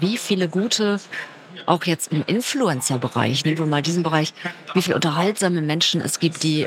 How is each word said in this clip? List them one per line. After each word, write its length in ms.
wie 180
viele 300
gute, 520
auch 200
jetzt 280
im 140
Influencer-Bereich, 1200
nehmen 120
wir 80
mal 160
diesen 200
Bereich, 320
wie 80
viele 140
unterhaltsame 680
Menschen 400
es 160
gibt, 240
die 240